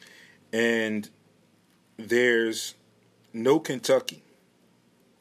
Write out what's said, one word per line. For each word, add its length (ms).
And 580
there's 760
no 260
Kentucky, 640